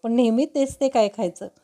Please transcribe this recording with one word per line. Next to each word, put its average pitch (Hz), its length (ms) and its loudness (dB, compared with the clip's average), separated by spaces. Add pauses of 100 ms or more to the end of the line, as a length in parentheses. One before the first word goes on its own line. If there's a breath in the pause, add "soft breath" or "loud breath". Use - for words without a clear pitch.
पण 233 80 -2
नेहमी 240 340 2
तेच 277 300 -4
ते 269 120 -2
काय 220 200 2
खायचं, 196 400 -6 (160)